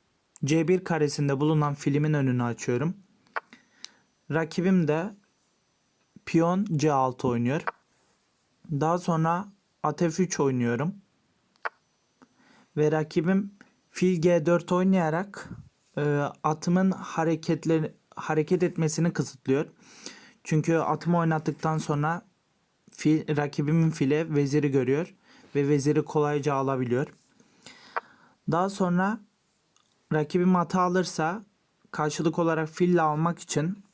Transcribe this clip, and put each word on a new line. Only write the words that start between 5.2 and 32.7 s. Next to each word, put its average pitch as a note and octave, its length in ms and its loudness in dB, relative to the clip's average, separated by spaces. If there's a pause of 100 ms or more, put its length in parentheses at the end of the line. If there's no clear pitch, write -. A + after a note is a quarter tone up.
piyon F3 400 2 (100)
C D3 160 2
altı C3 360 0
oynuyor. A#2+ 340 0 (1080)
Daha D#3 280 2
sonra E3+ 500 0 (340)
at D3+ 160 -2
F E3+ 240 0
üç F3 180 -2
oynuyorum. C3 540 0 (1800)
Ve D3+ 160 2
rakibim F3 600 0 (380)
fil F3+ 300 0
G E3+ 260 2
dört E3+ 260 2
oynayarak, F#3 800 0 (460)
e, D3 60 -2 (400)
atımın F3 480 0
hareketleri, D#3+ 1040 -2 (220)
hareket D#3+ 460 0
etmesini E3 500 0
kısıtlıyor. C#3 540 -2 (800)
Çünkü D#3+ 320 0
atımı D#3+ 420 0
oynattıktan D#3+ 600 0
sonra D3+ 440 -2 (680)
fil, D3+ 460 0
rakibimin D3+ 540 0
file D#3 440 -2
veziri C#3+ 360 0
görüyor C3+ 440 0 (400)
ve C#3+ 140 0
veziri D3 360 2
kolayca D3 500 -2
alabiliyor. C3 520 -2 (1400)
Daha F3+ 200 0
sonra F#3+ 500 0 (920)
rakibim F3 440 2
atı F3 240 0
alırsa F3+ 640 -2 (460)
karşılık D#3 480 -2
olarak D#3+ 300 0
fille F3+ 340 2